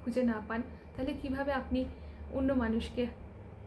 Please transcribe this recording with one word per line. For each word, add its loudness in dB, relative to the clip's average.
খুঁজে 2
না 4
পান, 0
তাহলে 0
কিভাবে 0
আপনি 2
অন্য 4
মানুষকে 2